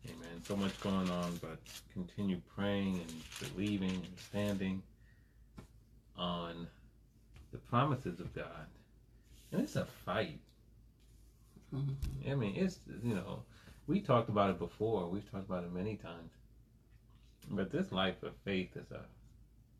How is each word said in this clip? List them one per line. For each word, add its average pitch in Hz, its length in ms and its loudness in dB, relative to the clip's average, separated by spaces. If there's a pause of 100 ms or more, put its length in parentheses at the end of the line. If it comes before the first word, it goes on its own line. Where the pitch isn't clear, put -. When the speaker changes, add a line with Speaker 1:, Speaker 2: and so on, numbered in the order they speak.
Speaker 1:
Amen. - 420 -10
So 101 80 2
much 98 260 2
going 95 280 4
on, 87 320 0
but 80 160 -8 (340)
continue 92 480 -2 (160)
praying 101 440 2
and 80 560 -8
believing 95 340 2
and 90 300 -4
standing 98 640 0 (1300)
on 85 520 -2 (840)
the - 60 -10
promises 120 640 2
of 82 160 -6
God. 78 320 -8 (840)
And 185 100 2
it's - 160 0
a - 80 2 (200)
fight. 110 340 0 (1300)
Speaker 2:
Mm-hmm. 135 580 0
Speaker 1:
I 139 40 2
mean, 104 200 2
it's, 185 260 2 (220)
you 117 120 2
know, - 260 -4 (460)
we 180 120 4
talked 123 300 6
about 101 220 6
it 87 80 0
before. 92 500 2
We've 101 220 -2
talked 95 180 -6
about 90 140 0
it 87 100 -6
many 98 220 0
times. 82 380 -12 (1160)
But 98 220 0
this 175 200 0
life 95 300 2
of 85 120 -6 (120)
faith 95 320 0
is - 140 -10
a, - 140 -10 (760)